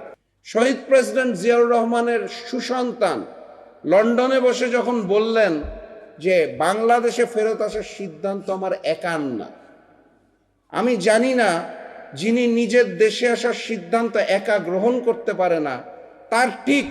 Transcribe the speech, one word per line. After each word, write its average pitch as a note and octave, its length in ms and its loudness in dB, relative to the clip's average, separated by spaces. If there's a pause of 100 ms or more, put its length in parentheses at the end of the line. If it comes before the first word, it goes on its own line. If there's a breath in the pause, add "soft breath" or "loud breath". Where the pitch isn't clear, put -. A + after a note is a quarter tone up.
(440)
শহীদ B3 320 2 (120)
প্রেসিডেন্ট B3 500 2
জিয়াউর A#3+ 300 4
রহমানের A#3 600 0
সুসন্তান A3+ 1000 -4 (600)
লন্ডনে A#3 540 4
বসে B3 300 2
যখন A#3 320 0
বললেন G#3 600 2 (580)
যে, E3 380 2
"বাংলাদেশে A3+ 680 2
ফেরত A3 360 -2
আসার G#3 220 -4
সিদ্ধান্ত G3 640 -8
আমার F#3+ 220 -4 (120)
একার D#3+ 360 -2
না", B2+ 260 -6 (1200)
আমি A#3 280 0
জানি A3 360 2
না, F#3+ 440 0 (360)
যিনি A3+ 340 0
নিজের A3+ 500 2
দেশে A3 320 2
আসার A#3 240 0
সিদ্ধান্ত A3 640 -2
একা G3+ 420 2
গ্রহণ F#3+ 400 0
করতে A#3 340 -2
পারে F3 260 0
না, C3+ 240 -4 (460)
তার A#3+ 180 2 (180)
ঠিক C#4 260 2